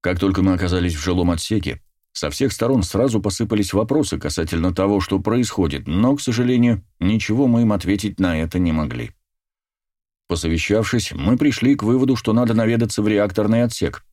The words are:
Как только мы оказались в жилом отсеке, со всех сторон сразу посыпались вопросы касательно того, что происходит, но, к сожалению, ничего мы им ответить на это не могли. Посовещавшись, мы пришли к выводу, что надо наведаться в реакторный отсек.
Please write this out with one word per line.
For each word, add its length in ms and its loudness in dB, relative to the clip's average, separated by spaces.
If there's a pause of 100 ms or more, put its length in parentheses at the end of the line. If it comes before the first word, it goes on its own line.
Как 180 -2
только 240 0
мы 120 4
оказались 400 0
в 80 -10
жилом 280 0
отсеке, 500 -4 (320)
со 180 -6
всех 220 -2
сторон 300 0
сразу 380 0
посыпались 520 -2
вопросы 460 0
касательно 560 -2
того, 260 2
что 200 0
происходит, 680 -2
но, 300 2
к 40 -8
сожалению, 640 2 (180)
ничего 460 0
мы 160 4
им 100 2
ответить 460 -2
на 220 0
это 180 -2
не 140 2
могли. 400 -4 (1160)
Посовещавшись, 840 0
мы 240 0
пришли 380 2
к 80 -4
выводу, 340 2
что 160 -2
надо 220 2
наведаться 480 0
в 60 2
реакторный 560 2
отсек. 480 -4